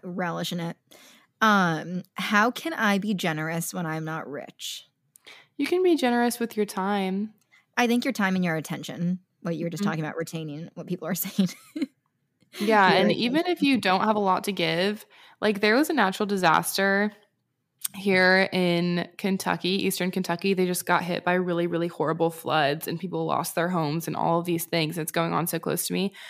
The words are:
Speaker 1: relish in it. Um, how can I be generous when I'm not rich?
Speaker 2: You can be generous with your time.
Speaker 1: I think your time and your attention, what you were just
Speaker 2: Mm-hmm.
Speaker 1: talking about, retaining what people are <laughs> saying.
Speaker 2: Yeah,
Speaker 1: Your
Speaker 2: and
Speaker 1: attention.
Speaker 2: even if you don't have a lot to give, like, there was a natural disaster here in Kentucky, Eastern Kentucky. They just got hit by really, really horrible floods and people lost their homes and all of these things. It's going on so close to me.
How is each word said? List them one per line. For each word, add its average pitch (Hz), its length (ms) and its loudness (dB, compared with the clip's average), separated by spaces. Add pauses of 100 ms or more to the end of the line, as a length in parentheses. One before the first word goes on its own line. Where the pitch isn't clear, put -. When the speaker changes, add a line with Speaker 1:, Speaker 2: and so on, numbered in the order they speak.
Speaker 1:
relish 175 480 -6
in 175 80 -6
it. 165 160 -8 (680)
Um, 180 640 2 (100)
how 208 380 2
can 330 220 -8
I 202 240 2
be 208 140 -2
generous 165 600 -2
when 180 120 -4
I'm 160 180 -4
not 156 260 -8
rich? - 580 -12 (680)
Speaker 2:
You 285 100 -2
can 359 160 2
be 349 140 6
generous 240 420 2
with 233 180 -4
your 208 80 2
time. 196 720 -2 (420)
Speaker 1:
I 240 120 2
think 240 160 2
your 277 80 0
time 190 240 0
and 180 80 0
your 170 100 0
attention, 170 640 -4 (240)
what 170 140 -4
you 165 100 -6
were 165 40 -6
just 165 120 -4
Speaker 2:
Mm-hmm. 190 80 2
Speaker 1:
talking 160 140 -2
about, 151 120 -8
retaining 160 580 -8
what 170 120 -12
people 175 220 -6
are 180 60 -4
<laughs> - 20 -4
saying. 196 320 -2 (1120)
Speaker 2:
Yeah, 208 300 6
Speaker 1:
Your 170 100 6
Speaker 2:
and 214 100 4
Speaker 1:
attention. - 0 - (140)
Speaker 2:
even 294 240 0
if 339 140 -2
you 277 160 4
don't 190 260 0
have 214 100 2
a 214 60 0
lot 190 240 0
to 202 80 -2
give, 180 520 -2 (360)
like, 202 200 0
there 214 140 4
was 294 160 2
a - 20 -2
natural 208 340 2
disaster 196 840 2 (840)
here 190 580 6
in 175 560 2 (100)
Kentucky, 185 680 0
Eastern 185 240 -2
Kentucky. 185 440 -2
They 185 120 2
just 180 200 -4
got 175 180 2
hit 175 200 -4
by 180 100 2
really, 175 320 0
really 170 220 -2
horrible 165 420 0
floods 151 580 0
and 165 100 -4
people 165 280 -6
lost 156 280 -2
their 170 140 0
homes 165 380 -2
and - 100 -6
all 165 240 2
of 170 60 -6
these 165 180 -2
things. 165 340 -2
It's 156 140 -6
going 165 200 0
on 170 140 0
so 170 120 -4
close - 300 -4
to - 40 -6
me. 185 200 -2 (180)